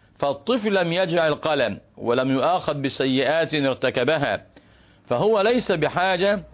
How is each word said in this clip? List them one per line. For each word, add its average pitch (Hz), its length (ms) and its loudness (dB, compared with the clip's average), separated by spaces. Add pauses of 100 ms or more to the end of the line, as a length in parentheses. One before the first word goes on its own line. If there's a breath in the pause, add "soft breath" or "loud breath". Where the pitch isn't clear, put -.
(180 loud breath)
فالطفل 202 560 -2
لم 175 180 0
يجر 175 260 0
عليه 160 160 2
القلم 135 460 -2 (160)
ولم 123 340 0
يؤاخذ 151 440 0
بسيئات 139 800 0
ارتكبها، 131 920 0 (600 soft breath)
فهو 196 340 2
ليس 220 320 2
بحاجة 180 800 0